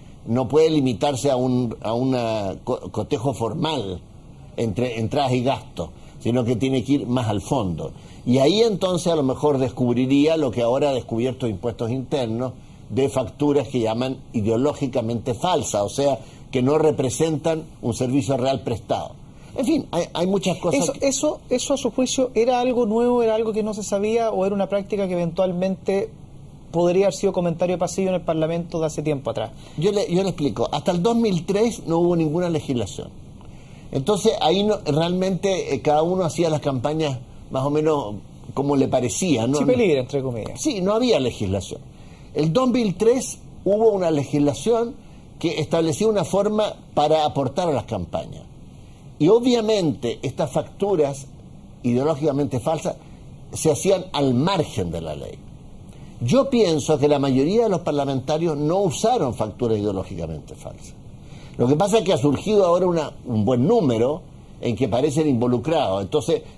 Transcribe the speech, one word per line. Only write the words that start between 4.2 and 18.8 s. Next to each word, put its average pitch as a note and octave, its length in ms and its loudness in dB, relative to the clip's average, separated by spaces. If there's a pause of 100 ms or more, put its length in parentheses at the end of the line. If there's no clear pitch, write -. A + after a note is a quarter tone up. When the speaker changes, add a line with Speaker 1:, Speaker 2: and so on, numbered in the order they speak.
Speaker 1:
entre A#2 440 -2
entradas B2+ 320 0
y B2+ 100 2
gastos, A#2 480 -4 (300)
sino A#2+ 260 0
que A#2+ 100 2
tiene C3 280 0
que C3+ 100 0
ir A#2+ 140 0
más B2 200 0
al G#2 140 -2
fondo. F2 500 -2 (320)
Y B2 140 4
ahí E3+ 240 6
entonces F#3 500 2
a E3 40 4
lo D3+ 80 2
mejor C3 340 2
descubriría C3 800 2
lo C#3 140 0
que A#2+ 100 -2
ahora C3+ 280 2
ha C#3 40 0
descubierto A#2+ 540 -2
Impuestos A2+ 420 -4
Internos B2+ 640 -4 (340)
de C3 220 0
facturas C3+ 580 0
que B2+ 120 -2
llaman A#2+ 400 -2 (120)
ideológicamente A#2+ 1040 -2
falsas, C3 480 0
o G2+ 80 -2
sea, C#3 300 0 (320)
que C3 100 0
no C#3 160 4
representan D#3 840 0 (180)
un A#2 140 -2
servicio B2+ 420 0
real B2+ 240 0
prestado. G#2 520 -4 (440)